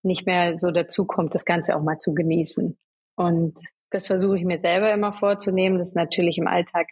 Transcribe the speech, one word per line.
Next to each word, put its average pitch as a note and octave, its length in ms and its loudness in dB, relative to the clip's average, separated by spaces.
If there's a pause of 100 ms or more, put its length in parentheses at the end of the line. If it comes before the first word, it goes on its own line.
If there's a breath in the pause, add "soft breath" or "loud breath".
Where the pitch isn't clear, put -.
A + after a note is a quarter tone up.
nicht F#3 220 0
mehr F3 320 2
so F3 140 0
dazukommt, E3+ 640 0
das E3 80 -2
Ganze E3+ 320 0
auch D3+ 60 -2
mal D#3 160 0
zu D#3 160 -2
genießen. D#3+ 640 -2 (380)
Und E3+ 420 0 (300)
das F#3+ 180 -4
versuche F#3+ 300 2
ich E3+ 80 -2
mir F3 140 -2
selber G3 340 2
immer G#3 180 0
vorzunehmen. F#3+ 680 2
Das F3+ 100 -4
ist - 60 -6
natürlich E3+ 420 0
im E3+ 100 0
Alltag E3+ 440 -2